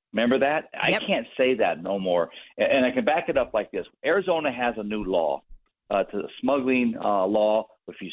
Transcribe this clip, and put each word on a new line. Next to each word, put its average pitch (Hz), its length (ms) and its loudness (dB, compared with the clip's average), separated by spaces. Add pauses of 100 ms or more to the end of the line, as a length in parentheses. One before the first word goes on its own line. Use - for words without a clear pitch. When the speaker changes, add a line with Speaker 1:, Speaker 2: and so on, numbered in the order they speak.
(140)
Speaker 1:
remember 120 240 2
that? 143 320 0 (100)
I 127 120 0
Speaker 2:
Yep. 208 160 0
Speaker 1:
can't 151 280 -2
say 131 200 2
that 90 260 0
no 95 160 -2
more. 87 320 0 (300)
A-, 107 40 4
and 127 220 4
I 123 60 0
can 127 140 -2
back 160 220 0
it 139 120 0
up 120 160 -2
like 104 160 -2
this. 92 160 -6 (180)
Arizona 165 460 0
has 120 260 -2
a 107 60 -6
new 104 200 -6
law, 82 380 0 (480)
uh, 101 140 2
to - 140 -6
the 95 120 -6 (100)
smuggling, 127 640 0
uh, 101 220 2
law. 107 420 2 (200)
If 90 120 -16
you 92 140 -12